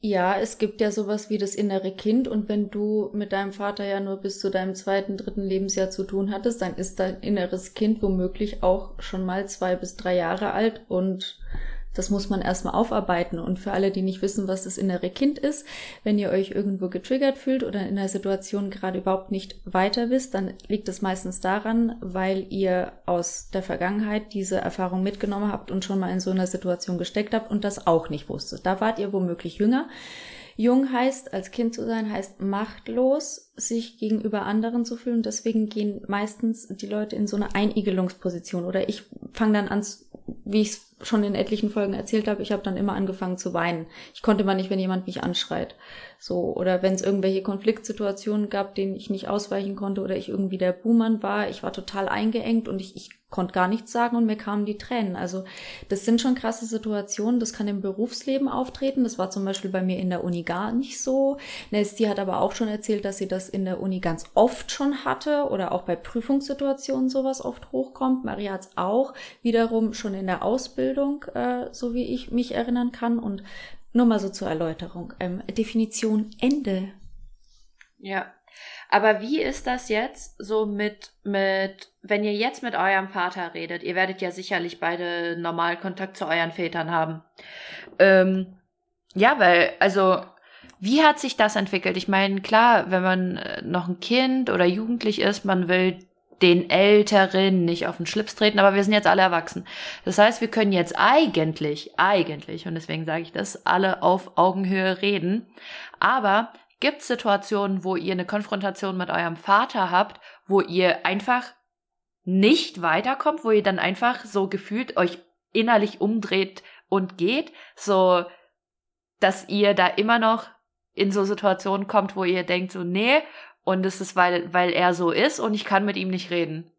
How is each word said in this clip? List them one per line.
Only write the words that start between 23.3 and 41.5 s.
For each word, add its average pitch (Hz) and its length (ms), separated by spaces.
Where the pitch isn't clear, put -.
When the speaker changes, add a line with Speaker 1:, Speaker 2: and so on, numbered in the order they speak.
Speaker 1:
der 190 100
Vergangenheit 208 720
diese 190 220
Erfahrung 185 460
mitgenommen 202 500
habt - 180
und 190 140
schon 196 160
mal 185 100
in 185 100
so 190 100
einer 185 180
Situation 180 500
gesteckt 208 340
habt 220 180
und 208 140
das 196 220
auch 165 240
nicht 147 180
wusstet. - 380
Da 190 140
wart 220 180
ihr 196 140
womöglich 175 460
jünger. 247 300
Jung 254 360
heißt, 262 420
als 190 160
Kind 233 240
zu 233 100
sein, 226 280
heißt 202 280
machtlos, 226 1160
sich - 420
gegenüber 214 440
anderen 226 420
zu 233 120
fühlen. 233 260
Deswegen 220 460
gehen 208 380
meistens 214 600
die 196 180
Leute 214 300
in 208 100
so 202 80
eine 202 220
Einigelungsposition. 185 1080
Oder 185 240
ich - 140
fang 214 200
dann 208 140
an, 208 180
wie 208 160
ich's - 420
schon 214 220
in 202 100
etlichen 208 360